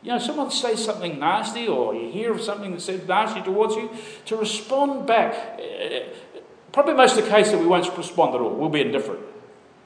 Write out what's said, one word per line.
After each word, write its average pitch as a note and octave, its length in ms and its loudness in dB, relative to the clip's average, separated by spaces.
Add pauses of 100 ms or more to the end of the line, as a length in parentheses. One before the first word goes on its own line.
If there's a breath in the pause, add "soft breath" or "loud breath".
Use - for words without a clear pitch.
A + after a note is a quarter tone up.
You A#3+ 100 -6
know, A#3+ 60 0
someone D4+ 320 -4
says A3+ 340 -2
something F3 360 -4
nasty A3 480 0
or A#2+ 260 0
you A#2 160 -6
hear A3 220 -2
of - 100 -2
something G3+ 300 -6
that E3 80 -8
said F#3 260 -8
nasty G3 340 0
towards G#3 360 0
you, A#3 120 -6 (380 loud breath)
to A3 100 -4
respond C4 720 -2
back, - 540 0
eh, - 480 -6 (640 loud breath)
probably C#4+ 220 4
most B3+ 220 8
of G#3+ 80 2
the F3 60 -2
case G#3 220 6
that F#3 60 2
we E3 80 2
won't F3 300 2
respond D#3 380 0
at B2 60 0
all. A2 100 0
We'll B2+ 180 -2
be D3 140 2
indifferent. A#2+ 380 -2 (640)